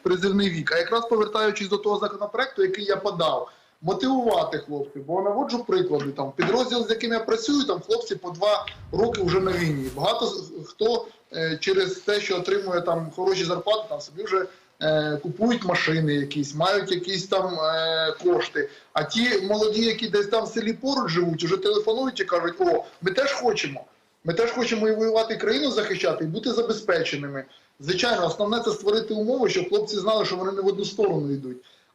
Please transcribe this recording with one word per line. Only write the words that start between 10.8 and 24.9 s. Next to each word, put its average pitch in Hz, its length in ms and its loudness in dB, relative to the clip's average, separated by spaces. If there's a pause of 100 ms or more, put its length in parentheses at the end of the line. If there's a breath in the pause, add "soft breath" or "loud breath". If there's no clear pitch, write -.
е, 160 280 -2
через 190 320 2
те, 208 280 0
що 196 160 -2
отримує 185 440 0
там 165 340 -2
хороші 185 300 0
зарплати, 190 440 0
там 147 120 -6
собі 165 220 -12
вже, 185 220 0 (360 loud breath)
е, 151 420 2
купують 202 420 0
машини 160 480 2
якісь, 143 420 -2
мають 190 360 2
якісь 185 360 -2
там, 180 320 0
е, 160 640 0
кошти. 156 460 0 (240 loud breath)
А 156 100 0
ті 226 380 2
молоді, 214 400 2
які 226 260 0
десь 202 200 2
там 226 180 2
в - 20 -8
селі 220 260 -2
поруч 262 380 -2
живуть, 170 320 0
вже 175 140 2
телефонують 220 600 0
і 190 60 0
кажуть: 170 340 0
"О, 349 240 4 (180 loud breath)
ми 185 100 0
теж 277 200 2
хочемо. 170 520 -2 (400 soft breath)
Ми 165 100 -2
теж 233 180 2
хочемо 220 360 0
і 220 80 4